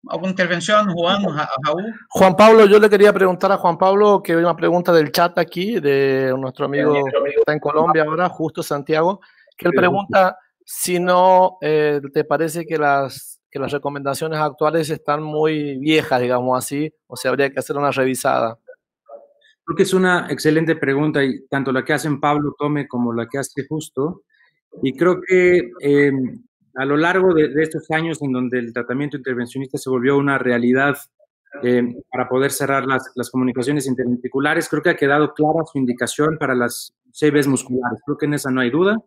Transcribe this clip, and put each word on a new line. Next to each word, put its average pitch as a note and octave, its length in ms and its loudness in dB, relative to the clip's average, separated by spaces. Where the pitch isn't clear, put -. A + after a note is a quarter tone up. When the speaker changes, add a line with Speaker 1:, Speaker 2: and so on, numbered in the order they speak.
Speaker 1:
¿Alguna F3 220 -6
intervención, F#3 600 -2
Juan, F3 340 -2
Ra-, D3+ 260 -6
Raúl? F#3 300 -4
Speaker 2:
Juan F#3 260 4
Pablo, A3 300 8
yo G3+ 140 8
le G#3+ 100 6
quería G#3 240 6
preguntar F#3+ 400 2
a F#3+ 60 0
Juan E3+ 180 0
Pablo G3+ 460 4
que F3+ 100 -2
hay E3 60 4
una E3+ 180 2
pregunta F3 360 0
del D3+ 200 4
chat F3 240 2
aquí, F#3 440 -2
de C3+ 580 2
nuestro C3+ 260 -6
amigo D3 300 0
que C#3 420 -2
está D3+ 160 2
en D3+ 60 -2
Colombia D#3 460 2
ahora, D#3+ 240 -2
Justo D#3+ 340 -6
Santiago, D#3 580 -2
que - 100 -4
él F3 60 2
Speaker 3:
Sí, G3+ 60 0
Speaker 2:
pregunta F#3+ 600 2
si - 340 -4
no, F#3 600 4
eh, D3+ 400 0
te D#3 100 0
parece D#3 440 -2
que D#3 120 -4
las, C#3 600 -2
que - 80 -12
las C3 140 -6
recomendaciones C#3+ 680 -6
actuales D3+ 520 -2
están D3+ 340 -4
muy D3+ 540 -2
viejas, D3 420 0
digamos B2 360 0
así, C#3+ 380 -6
o B2+ 80 -16
si - 100 -6
habría C3+ 240 0
que C#3 80 -8
hacer C#3 180 -6
una C#3+ 140 0
revisada. C3 680 -2
Speaker 3:
Creo E3 120 -6
que G3 60 2
es F#3+ 120 0
una F#3 360 2
excelente D#3 460 0
pregunta, D3 480 0
y - 240 -4
tanto C3+ 240 -2
la C3 120 -2
que D#3 100 0
hacen C#3+ 260 -4
Pablo D3 360 0
Tome D3 300 -4
como A#2+ 260 -4
la A#2 140 -4
que C#3 120 -8
hace C3+ 300 -8
Justo, D3+ 540 -6
y C3 140 -2
creo F3 240 0
que, F3+ 600 2
eh, C#3+ 320 4
a C3 60 -4
lo C#3+ 140 0
largo F#3 340 2
de, D3+ 160 2
de C#3+ 140 -2
estos D#3+ 280 -6
años D#3+ 300 -4
en C#3 120 -4
donde B2+ 260 -2
el A#2 160 -8
tratamiento C3+ 420 -6
intervencionista C3 600 -8
se - 100 -10
volvió C3 300 2
una C#3 180 0
realidad, B2+ 580 2
eh, B2 200 2
para B2 160 -4
poder C3+ 220 0
cerrar C3+ 340 -2
las, C3 300 -4
las A#2+ 160 -6
comunicaciones B2+ 560 -2
interventriculares, C3 840 -2
creo D3+ 140 -4
que F3+ 80 2
ha D#3+ 60 0
quedado C#3+ 360 2
clara D#3 320 2
su - 140 -8
indicación C3 600 -2
para C3 160 -2
las B2 400 -4
C D3+ 180 0
Vs C#3+ 160 2
musculares. B2 580 -2
Creo D3 140 -6
que D3+ 80 -4
en D3 80 -2
esa C#3 160 -6
no B2+ 100 -2
hay B2 80 0
duda. F#3 380 0